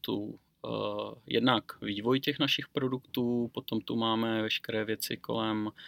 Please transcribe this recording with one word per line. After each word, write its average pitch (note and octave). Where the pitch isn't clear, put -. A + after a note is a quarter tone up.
tu, A2
eh, A#2
jednak A#2
vývoj A2
těch C#3
našich -
produktů, B2
potom -
tu A#2
máme A2+
veškeré A2
věci A2
kolem, A2